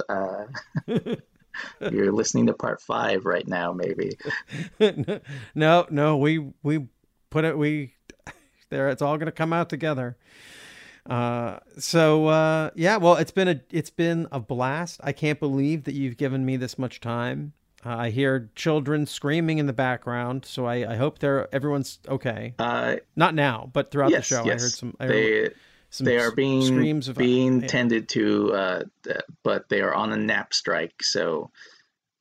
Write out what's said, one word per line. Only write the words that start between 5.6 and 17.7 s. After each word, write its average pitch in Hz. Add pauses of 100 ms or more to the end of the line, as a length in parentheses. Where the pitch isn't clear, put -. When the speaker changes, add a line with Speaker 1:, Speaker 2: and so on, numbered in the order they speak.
Speaker 2:
no, 147
we, 151 (120)
we 147 (420)
put 156
it, 160
we, 151 (760)
there, 139
it's 135
all 147
gonna 156
come 165
out 170
together. 131 (920)
Uh, 120 (180)
so, 156
uh, 156
yeah, 185
well, 175
it's 151
been 190
a, 151 (100)
it's 160
been 170
a 139
blast. 135
I 143
can't 151
believe 143
that 139
you've 135
given 135
me 131
this 123
much 127
time. 123 (320)